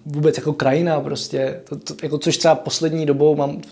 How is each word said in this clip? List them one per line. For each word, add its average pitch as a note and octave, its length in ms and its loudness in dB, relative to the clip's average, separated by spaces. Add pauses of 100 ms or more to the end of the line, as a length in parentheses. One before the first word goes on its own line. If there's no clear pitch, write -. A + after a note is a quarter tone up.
vůbec D3 320 2
jako D3+ 160 -2
krajina D3+ 480 2
prostě, C3+ 680 -4
to, D3 60 -8
to, C#3+ 180 -10 (100)
jako, D3 140 -2
což D#3+ 200 0
třeba D#3+ 180 4
poslední D#3+ 500 -2
dobou D3 300 4
mám C#3+ 260 -2 (100)